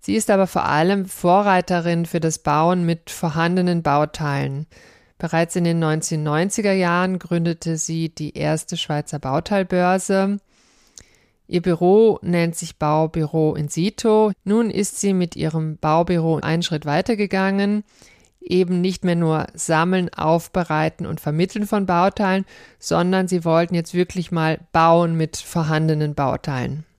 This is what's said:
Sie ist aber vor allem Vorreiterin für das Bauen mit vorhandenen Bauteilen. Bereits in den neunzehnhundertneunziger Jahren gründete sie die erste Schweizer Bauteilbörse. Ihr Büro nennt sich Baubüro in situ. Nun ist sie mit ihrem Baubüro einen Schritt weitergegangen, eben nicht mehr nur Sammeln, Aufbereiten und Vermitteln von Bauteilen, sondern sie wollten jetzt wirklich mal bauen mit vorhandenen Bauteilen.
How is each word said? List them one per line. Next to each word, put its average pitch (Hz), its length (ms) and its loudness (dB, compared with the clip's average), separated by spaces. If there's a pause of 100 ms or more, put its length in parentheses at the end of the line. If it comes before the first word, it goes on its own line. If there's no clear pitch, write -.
Sie 202 160 -4
ist 220 120 -2
aber 196 180 4
vor - 200 -2
allem 185 400 2
Vorreiterin 180 960 2
für 170 160 -4
das 160 180 -2
Bauen 170 460 2
mit 165 240 -2
vorhandenen 170 760 0
Bauteilen. 143 840 -2 (500)
Bereits 170 400 -2
in 180 80 0
den 165 140 2
neunzehnhundertneunziger 160 960 0
Jahren 180 440 0
gründete 170 600 -2
sie 165 320 -4
die - 260 -10
erste 156 400 -4
Schweizer 151 420 -6
Bauteilbörse. 185 1200 0 (1080)
Ihr 175 140 0
Büro 185 580 4
nennt 170 340 0
sich - 240 -12
Baubüro 156 760 0
in 151 140 -6
situ. 214 640 2 (120)
Nun 220 240 2
ist - 320 -4
sie 202 140 2
mit 180 220 -2
ihrem 156 420 -4
Baubüro 165 580 2
einen 160 260 -2
Schritt 156 220 -4
weitergegangen, 196 960 0 (600)
eben 180 400 0
nicht 185 220 -2
mehr 175 120 2
nur 160 380 0
Sammeln, 175 580 0
Aufbereiten 160 960 -2
und 156 120 -6
Vermitteln 180 480 -2
von 202 200 0
Bauteilen, 190 580 2 (340)
sondern 180 480 0
sie 175 200 -2
wollten 170 280 2
jetzt 165 200 -4
wirklich 175 360 -2
mal 160 280 0 (140)
bauen 165 440 4
mit 160 220 -2
vorhandenen 156 760 0
Bauteilen. 135 720 -4 (140)